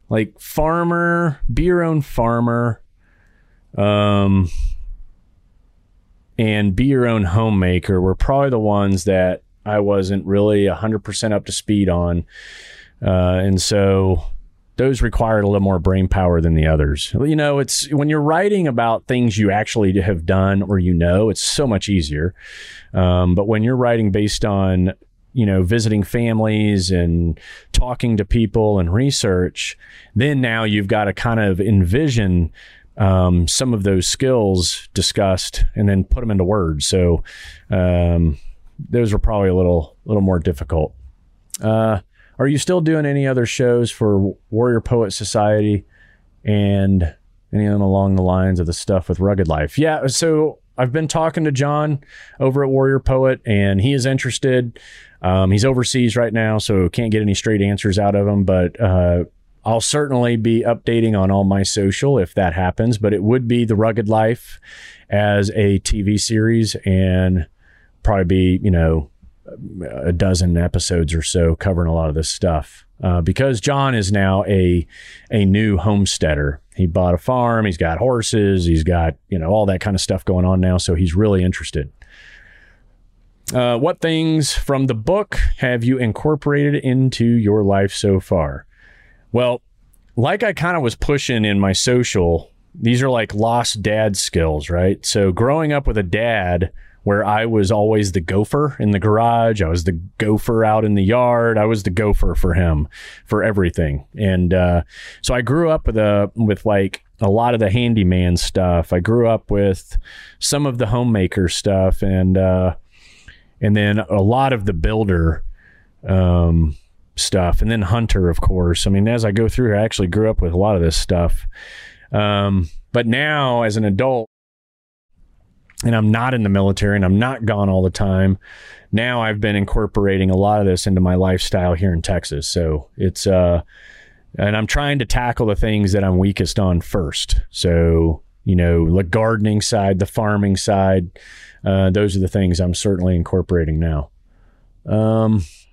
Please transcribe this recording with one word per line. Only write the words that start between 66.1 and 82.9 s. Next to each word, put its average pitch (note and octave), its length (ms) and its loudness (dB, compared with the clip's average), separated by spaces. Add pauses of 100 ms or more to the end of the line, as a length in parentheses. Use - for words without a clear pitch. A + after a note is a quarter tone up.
series A2 580 0 (100)
and F#2 600 2 (560)
probably G2+ 220 0
be, F#2 400 2
you G2+ 80 2
know, D#2+ 380 2 (960)
a F2 80 0
dozen F2+ 420 0
episodes E2+ 580 -2
or E2 80 -2
so E2 360 0
covering F2 320 -2
a E2 40 0
lot D#2+ 140 0
of D2+ 80 -4
this D#2+ 140 -4
stuff. - 560 -4 (180)
Uh, F2+ 160 0
because A2+ 400 0
John C#3 360 0
is G2+ 180 -2
now F#2+ 320 2
a, F2+ 420 2 (420)
a G#2+ 140 0
new G2+ 320 2
homesteader. E2 840 0 (140)
He F#2 120 0
bought F2+ 260 0
a F2 40 0
farm, A#2+ 480 0
he's E2+ 120 -2
got D#2+ 200 -2
horses, G#2+ 680 0
he's D#2+ 180 2
got, E2 320 0 (120)
you F#2+ 100 -4
know, D#2+ 120 -4
all G#2+ 160 2
that F#2 160 -2
kind G2 140 -2
of F2+ 60 -2
stuff F#2+ 220 -4
going F#2 220 0
on F#2 160 2
now, F#2 160 2
so F2+ 180 -2
he's E2+ 200 0
really G2 280 2
interested. E2 480 -4 (1600)